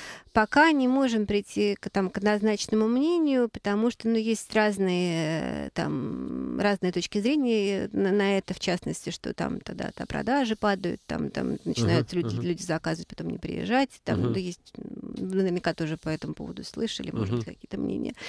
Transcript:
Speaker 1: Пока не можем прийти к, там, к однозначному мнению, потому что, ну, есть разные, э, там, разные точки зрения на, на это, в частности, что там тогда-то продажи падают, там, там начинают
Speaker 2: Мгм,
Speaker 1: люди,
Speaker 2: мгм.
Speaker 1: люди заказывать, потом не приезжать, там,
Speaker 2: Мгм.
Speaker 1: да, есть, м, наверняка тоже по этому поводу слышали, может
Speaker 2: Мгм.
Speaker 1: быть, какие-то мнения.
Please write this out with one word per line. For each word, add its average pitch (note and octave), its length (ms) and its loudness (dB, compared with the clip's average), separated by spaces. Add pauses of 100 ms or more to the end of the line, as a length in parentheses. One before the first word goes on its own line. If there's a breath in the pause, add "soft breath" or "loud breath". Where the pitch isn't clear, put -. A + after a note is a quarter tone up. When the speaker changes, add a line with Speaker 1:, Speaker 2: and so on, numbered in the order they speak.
(340 loud breath)
Speaker 1:
Пока C#4+ 380 6
не C4+ 160 4
можем B3 400 4
прийти G#3 520 0
к, - 100 -10
там, F#3+ 220 2
к - 80 -6
однозначному G#3 680 2
мнению, C4+ 640 4
потому G#3+ 420 0
что, - 180 -4
ну, A3+ 80 4
есть A3 380 -2
разные, F3+ 1120 2
э, - 60 -8
там, - 840 -4
разные F#3+ 340 2
точки F3+ 260 -2
зрения G#3+ 720 2
на, G3 180 2
на G3 260 4
это, F#3+ 160 -4
в - 60 -6
частности, - 520 -4
что - 220 -8
там - 280 -4
тогда-то - 460 -8
продажи A#3 480 0
падают, F#3+ 520 -2
там, - 240 -4
там - 340 -4
начинают A#2 480 2
Speaker 2:
Мгм, - 0 -
Speaker 1:
люди, A2+ 240 -2
Speaker 2:
мгм. A#2+ 100 -4
Speaker 1:
люди E3+ 160 -4
заказывать, E3 460 -4
потом E3+ 220 -8
не E3+ 80 -8
приезжать, B3 500 0 (160)
там, - 160 0
Speaker 2:
Мгм. A#2+ 120 0
Speaker 1:
да, F#3+ 60 0
есть, F3+ 380 -8
м, - 380 -12 (140)
наверняка F#3 440 0
тоже D#3+ 240 -4
по - 120 -8
этому D#3 260 -6
поводу - 280 -12
слышали, - 480 -6
может G#2+ 220 -2
Speaker 2:
Мгм. - 20 0
Speaker 1:
быть, A#2 100 -4
какие-то - 340 -12
мнения. - 340 -4 (160 loud breath)